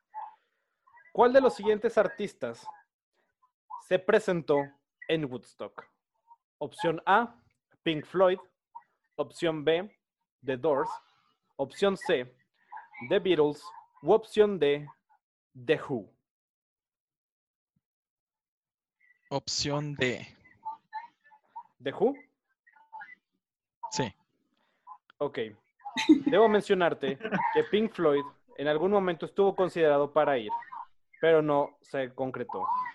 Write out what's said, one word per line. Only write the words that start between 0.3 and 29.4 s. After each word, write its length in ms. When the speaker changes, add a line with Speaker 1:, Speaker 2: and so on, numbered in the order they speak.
Speaker 1:
¿Cuál 180
de 80
los 160
siguientes 420
artistas 720
se 100
presentó 600
en 160
Woodstock? 600
Opción 480
A, 280
Pink 240
Floyd. 340
Opción 480
B, 340
The 140
Doors. 320
Opción 400
C, 400
The 120
Beatles. 440
U 100
opción 480
D, 260
The 160
Who. 280
Speaker 2:
Opción 680
D. 300
Speaker 1:
¿The 120
Who? 220
Speaker 2:
Sí. 220
Speaker 1:
Ok. 220
Debo 240
mencionarte 680
que 120
Pink 280
Floyd 300
en 100
algún 240
momento 340
estuvo 300